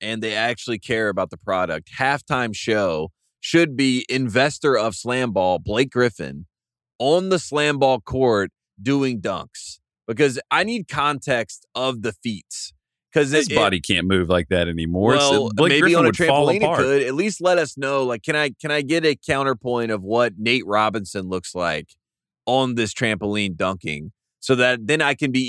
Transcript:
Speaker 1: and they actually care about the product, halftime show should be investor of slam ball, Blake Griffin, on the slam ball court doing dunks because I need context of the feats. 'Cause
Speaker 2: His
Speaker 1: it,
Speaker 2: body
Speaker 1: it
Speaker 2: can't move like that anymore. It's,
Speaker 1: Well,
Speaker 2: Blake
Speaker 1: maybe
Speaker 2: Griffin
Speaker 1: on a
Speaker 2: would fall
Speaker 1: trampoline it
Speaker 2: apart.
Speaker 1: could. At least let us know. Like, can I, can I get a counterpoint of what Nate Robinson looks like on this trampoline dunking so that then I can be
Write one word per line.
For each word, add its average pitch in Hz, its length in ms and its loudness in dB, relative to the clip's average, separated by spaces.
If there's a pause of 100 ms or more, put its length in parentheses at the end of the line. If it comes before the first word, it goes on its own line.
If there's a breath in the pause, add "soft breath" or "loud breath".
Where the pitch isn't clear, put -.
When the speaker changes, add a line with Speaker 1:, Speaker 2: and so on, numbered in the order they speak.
Speaker 1:
and 110 220 -6
they 110 100 -4
actually 113 460 -2
care 110 300 -2
about 92 200 -2
the 87 80 -16
product, 90 640 -4
halftime 131 560 -2
show 87 560 -2 (280)
should 160 380 2
be 131 320 2
investor 131 680 0
of 107 180 -2
slam 123 360 -2
ball, 92 280 0
Blake 113 320 -2
Griffin, 85 560 -2 (500)
on 170 320 2
the 185 100 2
slam 147 380 0
ball 131 220 4
court 117 520 0 (300)
doing 131 400 0
dunks - 560 -8 (300)
because 131 320 2 (100)
I 160 140 2
need 220 240 -4
context 139 880 -4
of 123 260 -2
the 110 120 -4
feats. - 600 -10 (400)
'Cause 147 180 2
Speaker 2:
His 143 200 2
Speaker 1:
it, 147 40 0
Speaker 2:
body 101 220 2
Speaker 1:
it - 80 -8
Speaker 2:
can't 90 220 0
move 92 220 2
like 87 220 2
that 87 180 2
anymore. 87 460 0
It's, 143 140 2
Speaker 1:
Well, 139 240 2
Speaker 2:
Blake 151 180 4
Speaker 1:
maybe - 100 4
Speaker 2:
Griffin 170 180 4
Speaker 1:
on 165 60 6
a - 20 6
Speaker 2:
would 156 100 2
fall 147 300 4
Speaker 1:
trampoline 135 80 4
it 208 80 0
Speaker 2:
apart. 151 160 2
Speaker 1:
could. 139 240 2
At 123 100 -2
least 185 280 -2
let 180 160 4
us 156 200 -2
know. 135 280 0
Like, 120 180 -4
can 151 140 -2
I, 147 140 0
can 147 200 -8
I 147 120 0
get 160 220 0
a 151 120 0
counterpoint 123 760 -2
of 107 100 -4
what 113 360 0
Nate 113 280 0
Robinson 101 640 -2
looks 92 260 -6
like 80 360 -4 (560)
on 127 300 0
this 110 180 -2
trampoline 104 640 -2
dunking 82 560 -6 (260)
so - 160 0
that 123 320 2
then 156 140 2
I 143 120 2
can 135 200 -2
be 131 160 2